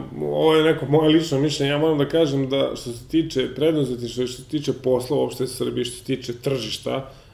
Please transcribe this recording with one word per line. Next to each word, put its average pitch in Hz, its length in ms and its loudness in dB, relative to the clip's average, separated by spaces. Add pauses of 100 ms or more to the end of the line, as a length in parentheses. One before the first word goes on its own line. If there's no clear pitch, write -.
(240)
ovo 151 320 2
je 156 80 6
neko 151 220 2
moje 156 240 4
lično 156 300 4
mišljenje, 143 320 0
ja 147 60 0
moram 156 200 2
da 143 100 4
kažem 139 420 2
da 135 240 0
što 120 180 -10
se 117 160 -14
tiče 143 420 0
preduzetništva 123 720 0
i 123 40 -2
što 123 100 -10
se - 120 -18
tiče 143 240 -2
posla 127 440 0
uopšte 127 300 -2
Srbije, 123 380 -4
što - 120 -10
se - 80 -18
tiče 123 280 -6
tržišta, 123 760 -4 (240)